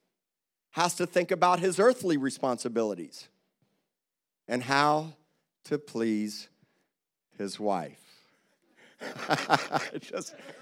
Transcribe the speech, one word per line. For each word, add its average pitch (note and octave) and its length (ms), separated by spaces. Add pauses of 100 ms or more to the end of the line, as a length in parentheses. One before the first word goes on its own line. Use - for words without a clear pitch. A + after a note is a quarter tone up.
(720)
has E3+ 240
to F3+ 100
think F3 260
about F3+ 280
his F3 200
earthly G3+ 380
responsibilities A#2 1120 (1160)
and B2 160
how D3 500 (520)
to D3 120
please A2 720 (880)
his G2+ 220
wife. F#2 400 (1000)
<laughs> - 300
I - 500 (200)
just, - 340 (280)